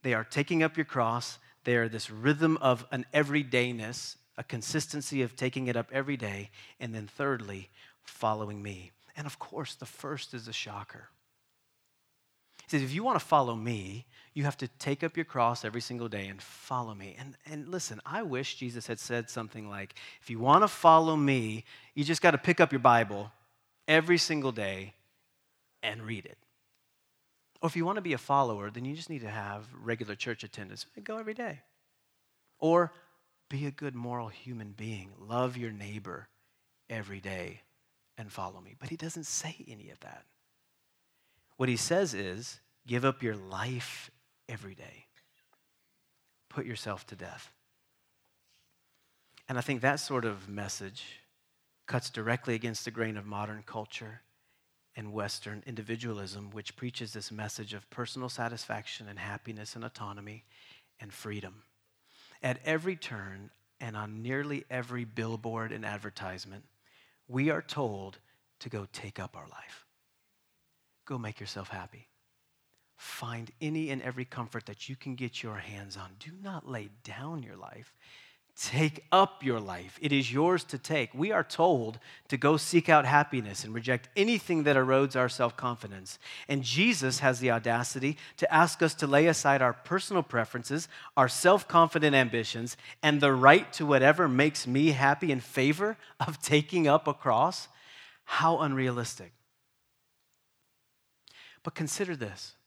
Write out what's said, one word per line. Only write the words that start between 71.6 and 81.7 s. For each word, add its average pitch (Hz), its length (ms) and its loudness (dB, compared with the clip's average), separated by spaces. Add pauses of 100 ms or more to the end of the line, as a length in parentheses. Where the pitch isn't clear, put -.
happy. 101 380 -14 (920)
Find 117 540 -10 (100)
any 156 280 -4
and 131 140 -4
every 127 220 -6
comfort 113 420 -10
that - 220 -14
you 135 60 -8
can 131 200 -10
get 123 260 -8
your 107 160 -8
hands 98 400 -12
on. 95 220 -16
Do 156 200 -18
not 190 300 -12
lay 107 200 -10 (140)
down 139 380 -10
your 107 140 -14
life. - 400 -18 (600)
Take 151 540 0
up 190 320 6
your 120 200 0
life. 92 400 -12
It 151 100 2
is 131 220 2
yours 165 320 4
to 143 120 -8
take. 135 360 -2
We 165 180 -2
are 190 140 2
told 123 520 2 (300)